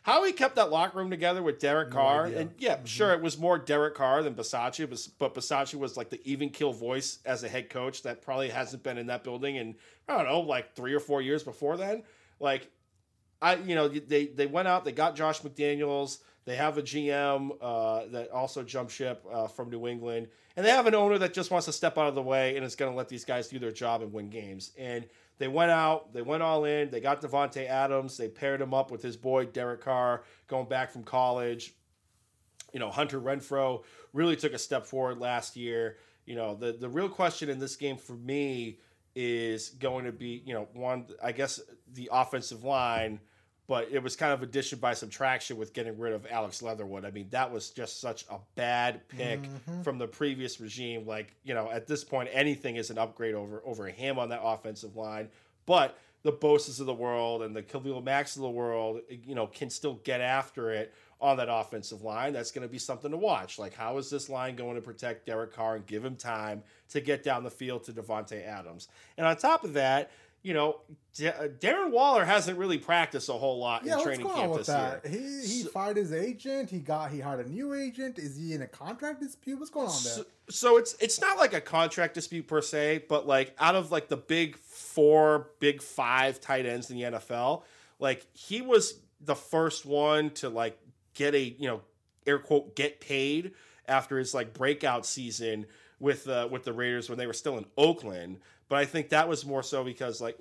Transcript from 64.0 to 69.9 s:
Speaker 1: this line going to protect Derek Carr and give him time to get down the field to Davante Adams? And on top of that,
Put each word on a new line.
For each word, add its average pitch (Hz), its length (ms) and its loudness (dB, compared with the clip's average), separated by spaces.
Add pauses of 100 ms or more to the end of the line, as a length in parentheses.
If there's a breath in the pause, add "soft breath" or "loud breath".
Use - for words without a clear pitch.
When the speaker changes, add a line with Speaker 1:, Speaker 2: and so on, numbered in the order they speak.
Speaker 1:
this 139 200 -6
line 127 260 -4
going 120 200 -6
to 120 60 -6
protect 117 440 -8
Derek 110 260 -4
Carr 113 240 -2
and 101 100 -8
give 107 200 -6
him 131 100 -8
time 107 480 -6 (260 soft breath)
to 147 120 -2
get 135 200 0
down 127 220 0
the 123 80 -8
field 127 340 -8
to 123 60 -14
Davante 107 540 -8
Adams? 87 420 -14 (300 loud breath)
And 160 100 4
on 160 80 4
top 311 300 4
of 160 80 -6
that, 139 380 2 (320 soft breath)